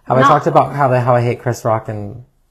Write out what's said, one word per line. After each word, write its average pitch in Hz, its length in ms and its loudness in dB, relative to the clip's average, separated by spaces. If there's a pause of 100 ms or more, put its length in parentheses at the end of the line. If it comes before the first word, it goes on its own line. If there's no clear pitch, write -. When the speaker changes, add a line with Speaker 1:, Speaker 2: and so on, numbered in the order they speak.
Speaker 1:
Have 127 120 -2
I 131 60 4
Speaker 2:
Not 135 60 4
Speaker 1:
talked 147 180 2
about 143 280 2
how 139 140 0
they, 127 100 2
how 123 160 2
I 120 60 4
hate 117 200 -2
Chris - 260 -6
Rock 110 220 -2
and 107 360 -12 (260)